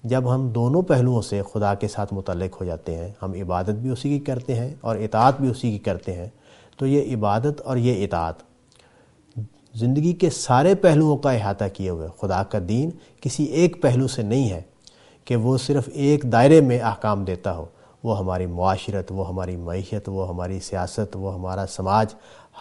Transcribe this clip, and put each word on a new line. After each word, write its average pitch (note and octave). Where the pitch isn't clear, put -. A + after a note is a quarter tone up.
جب B2
ہم C3
دونوں A#2+
پہلوؤں B2+
سے G2+
خدا G2+
کے G#2
ساتھ G2+
متعلق F#2
ہو F#2
جاتے E2
ہیں، E2+
ہم F#2+
عبادت F#2
بھی A2+
اسی C3
کی C#3+
کرتے C3
ہیں B2
اور A2+
اطاعت A2
بھی C3+
اسی B2
کی G2+
کرتے F#2+
ہیں، F2+
تو C3+
یہ C3+
عبادت A2+
اور C3
یہ A#2
اطاعت E2
زندگی C3+
کے F3
سارے C#3+
پہلوؤں D#3
کا C3+
احاطہ G2+
کیے F#2+
ہوئے۔ D#2+
خدا F#2+
کا G#2+
دین C3
کسی D3
ایک E3
پہلو B2+
سے -
نہیں A2+
ہے E2+
کہ B2
وہ B2
صرف C3+
ایک C#3+
دائرے C#3
میں B2
احکام G#2+
دیتا F#2
ہو۔ D#2+
وہ A2
ہماری F#2
معاشرت، F#2
وہ F#2+
ہماری F#2
معیشت، F#2
وہ F#2+
ہماری F2+
سیاست، G2
وہ F#2+
ہمارا F#2
سماج، G#2